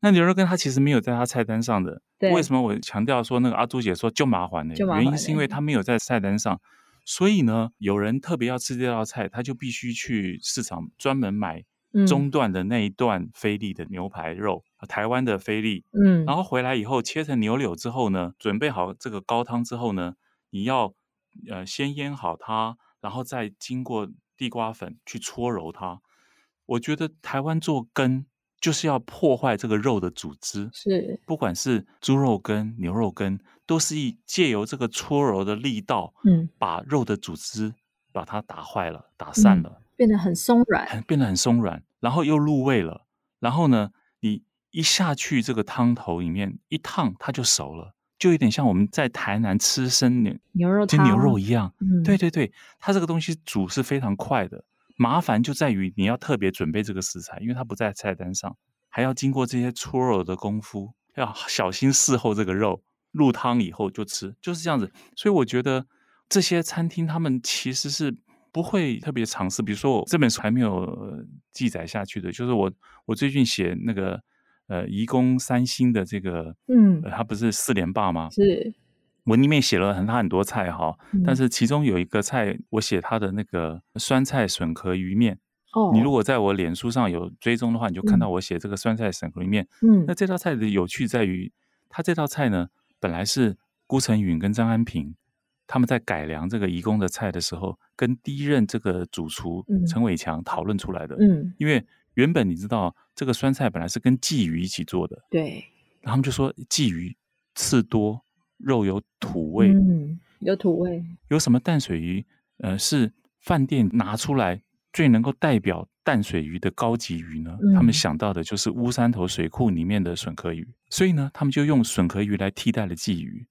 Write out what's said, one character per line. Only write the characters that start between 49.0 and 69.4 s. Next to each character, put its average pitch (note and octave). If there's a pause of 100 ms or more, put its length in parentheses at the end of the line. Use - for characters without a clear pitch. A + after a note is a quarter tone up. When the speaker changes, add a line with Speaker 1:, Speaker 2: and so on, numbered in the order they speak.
Speaker 1:
台 -
南 G#2+
吃 -
生 B2
牛， G#2 (180)
Speaker 2:
牛 F3
肉 G#3
汤。 F3
Speaker 1:
就 D3
牛 A#2
肉 B2+
一 G2
样。 A2+
Speaker 2:
嗯。 F#3
Speaker 1:
对， G3
对， F3
对， C#3 (280)
它 -
这 G3
个 E3
东 E3
西 D#3+ (100)
煮 -
是 C3
非 C#3
常 G#2+
快 G#2
的， - (340)
麻 B2
烦 A#2
就 C#3+
在 C#3
于 F#2+
你 G2
要 A2+
特 C3
别 G2
准 D#2+
备 G#2
这 G2+
个 F#2
食 -
材， -
因 G#2+
为 B2
它 B2+
不 A2
在 G#2+
菜 G2+
单 F2+
上， F#2+ (340)
还 -
要 C3
经 C3+
过 C3
这 B2
些 B2
搓 -
揉 A2+
的 F2+
功 G#2
夫， G#2 (220)
要 A#2+ (140)
小 F#2
心 C3
伺 -
候 A#2
这 G#2
个 F#2
肉， G2 (280)
入 D3+
汤 A#2+
以 F2+
后 G2+
就 G#2
吃， G2
就 F3
是 E3
这 E3+
样 C#3+
子。 F#2+ (240)
所 -
以 G3
我 D3
觉 B2
得 C3 (440)
这 G3+
些 F3
餐 E3
厅 E3
他 D#3
们 C#3
其 -
实 C3+
是 C#3 (360)
不 D#3+
会 D#3+
特 -
别 A#2+
尝 G2